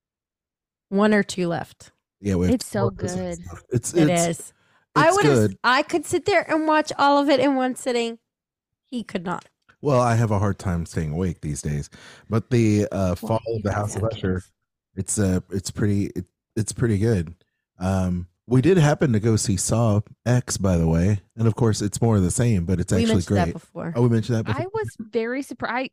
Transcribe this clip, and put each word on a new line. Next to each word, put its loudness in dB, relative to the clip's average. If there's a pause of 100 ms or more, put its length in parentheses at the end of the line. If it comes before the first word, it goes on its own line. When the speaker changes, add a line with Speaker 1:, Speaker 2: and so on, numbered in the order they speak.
(880)
Speaker 1:
one 2
or 4
two -6
left. -8 (280)
Speaker 2:
Yeah, 0
we 2
have 4
Speaker 3:
It's -12
Speaker 2:
two -6
more 0
Speaker 3:
so -10
Speaker 2:
episodes -6
Speaker 3:
good. -20
Speaker 2:
left. -18
It's, -2
Speaker 1:
It 4
Speaker 2:
it's, 2
Speaker 1:
is. -8 (440)
I 6
Speaker 2:
it's 4
Speaker 1:
would've, 4
Speaker 2:
good. 2
Speaker 1:
I 2
could -4
sit -2
there 0
and 0
watch 2
all 4
of 2
it 4
in 2
one -2
sitting. -4 (680)
He -8
could -8
not. -6 (380)
Speaker 2:
Well, 4
I 4
have 2
a 2
hard 0
time -4
staying -4
awake -4
these -6
days, -6 (400)
but -2
the, 4
uh, -16
Speaker 3:
Well, -2
Speaker 2:
Fall -4
of -6
Speaker 3:
you -6
Speaker 2:
the -4
Speaker 3:
guys -4
Speaker 2:
House -4
of -4
Speaker 3:
have -2
Speaker 2:
Usher, -4
Speaker 3:
kids. -10 (440)
Speaker 2:
it's, -6
uh, 0 (100)
it's -6
pretty, -2 (100)
it, -6 (320)
it's -4
pretty 0
good. 0 (440)
Um, -2 (220)
we 4
did 4
happen 4
to 2
go 2
see 0
Saw 2 (240)
X, 0
by 2
the 2
way, 2 (160)
and -2
of 2
course, 0
it's -4
more 2
of 4
the 2
same, 0
but 0
it's -4
Speaker 1:
We 2
Speaker 2:
actually 2
Speaker 1:
mentioned 0
that 2
Speaker 2:
great. -2
Speaker 1:
before. -12
Speaker 2:
Oh, 2
we 4
mentioned 0
that -4
before? -4
Speaker 3:
I -6
was -6
very -6
surpri-, -10
I, -6